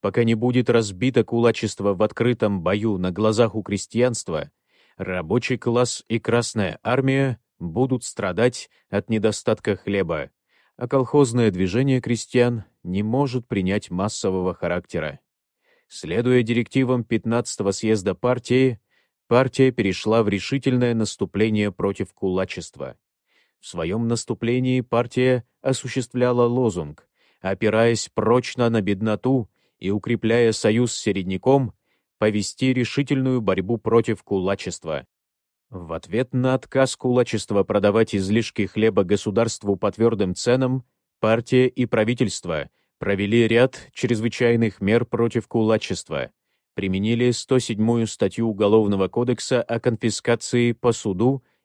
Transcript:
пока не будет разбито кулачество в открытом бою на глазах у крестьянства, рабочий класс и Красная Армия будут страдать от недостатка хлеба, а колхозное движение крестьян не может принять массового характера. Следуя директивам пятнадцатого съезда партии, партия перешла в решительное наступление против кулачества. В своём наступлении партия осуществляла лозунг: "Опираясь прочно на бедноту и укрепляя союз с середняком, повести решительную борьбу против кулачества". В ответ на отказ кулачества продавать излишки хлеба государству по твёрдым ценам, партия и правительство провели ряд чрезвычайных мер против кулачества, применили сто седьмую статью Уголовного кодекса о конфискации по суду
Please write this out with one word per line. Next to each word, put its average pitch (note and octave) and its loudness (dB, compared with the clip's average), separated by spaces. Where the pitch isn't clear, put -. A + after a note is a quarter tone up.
пока A2+ 0
не A2+ 2
будет B2 2
разбито A2+ 2
кулачество A2+ 0
в F#2 0
открытом A2 0
бою G2+ -2
на F2+ -2
глазах G#2+ 2
у G#2 -6
крестьянства, G2 -4
рабочий F#2 -2
класс A#2+ -2
и A2+ 0
Красная A2+ -2
Армия C3+ 0
будут B2 -2
страдать G2 -2
от G2+ -4
недостатка G#2+ 0
хлеба, E2+ -4
а B2 -8
колхозное B2 2
движение A2+ 0
крестьян A#2+ 0
не F#2 -4
может B2 -2
принять G2 -2
массового F#2 -2
характера. E2+ -6
Следуя A#2+ 0
директивам A#2+ 0
пятнадцатого A2+ -2
съезда G2+ 0
партии, B2 0
партия B2+ 4
перешла G#2+ 0
в G#2 0
решительное B2 0
наступление G#2 0
против G2 -4
кулачества. F2+ -6
В - -20
своём F#2 -4
наступлении B2 0
партия A#2+ 0
осуществляла B2 0
лозунг: G2+ -2
"Опираясь G#2+ 0
прочно A#2 2
на A2+ 0
бедноту G#2+ -2
и F#2+ -4
укрепляя A2+ 2
союз A2+ 2
с - -8
середняком, G2+ 0
повести A2 0
решительную C3 -2
борьбу F#2+ -2
против A2+ 0
кулачества". F2+ -4
В E2+ -12
ответ G#2+ -6
на B2+ 0
отказ C3+ 0
кулачества A#2 0
продавать G2+ 2
излишки G2+ 0
хлеба G#2 2
государству G2+ -2
по G2+ -2
твёрдым G2+ 0
ценам, B2+ 0
партия A#2 2
и B2 -2
правительство G#2+ -2
провели G2+ 0
ряд A#2+ 0
чрезвычайных A#2 0
мер A2+ 2
против A2+ -2
кулачества, G#2+ -2
применили A2+ 0
сто B2+ 0
седьмую A2+ 0
статью A2+ -2
Уголовного G2+ 2
кодекса A#2+ -2
о A#2 -4
конфискации A#2+ 0
по A#2+ 0
суду A2+ 0